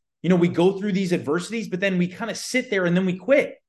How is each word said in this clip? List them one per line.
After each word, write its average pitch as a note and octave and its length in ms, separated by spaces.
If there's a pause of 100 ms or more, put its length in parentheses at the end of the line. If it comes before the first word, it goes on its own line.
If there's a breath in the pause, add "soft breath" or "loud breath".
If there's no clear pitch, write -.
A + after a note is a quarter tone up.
(220)
you - 60
know, F#3 80
we F3 120
go F#3+ 300
through G#3 140
these F3+ 220
adversities, F3 540
but F3+ 120
then F#3+ 160
we F3 100
kinda G#3+ 280
sit - 340
there F#3+ 160
and E3+ 100
then F#3+ 120
we F3+ 100
quit. - 380 (140)